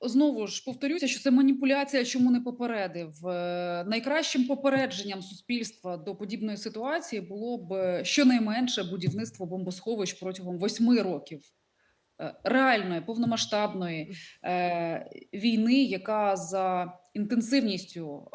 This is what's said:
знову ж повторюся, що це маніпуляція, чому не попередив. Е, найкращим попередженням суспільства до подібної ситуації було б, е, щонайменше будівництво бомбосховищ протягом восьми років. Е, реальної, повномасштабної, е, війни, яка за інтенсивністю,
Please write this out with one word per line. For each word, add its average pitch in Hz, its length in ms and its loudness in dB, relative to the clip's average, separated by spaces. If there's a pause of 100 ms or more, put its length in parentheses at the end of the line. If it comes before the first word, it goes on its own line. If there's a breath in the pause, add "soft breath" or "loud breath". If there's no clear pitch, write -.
знову 254 460 4
ж - 180 -8
повторюся, 277 440 -2
що - 120 -2
це 277 100 2
маніпуляція, 269 760 4
чому 247 260 4
не 240 100 4
попередив. 185 880 -6
Е, 175 580 -2
найкращим 254 600 0
попередженням 262 760 0
суспільства 196 760 -6
до 180 180 -8
подібної 208 420 -6
ситуації 226 640 -6
було 214 360 -6
б, 180 140 -8
е, 185 320 0
щонайменше 247 800 4
будівництво 185 640 -4
бомбосховищ 185 640 -4
протягом 185 460 -8
восьми 233 440 4
років. 165 380 -6 (800)
Е, 160 140 -8 (100)
реальної, 214 560 2
повномасштабної, 208 1160 -2 (280 loud breath)
е, 175 680 -2 (220)
війни, 226 420 2
яка 208 600 2
за 180 560 -2 (220)
інтенсивністю, 208 1200 -2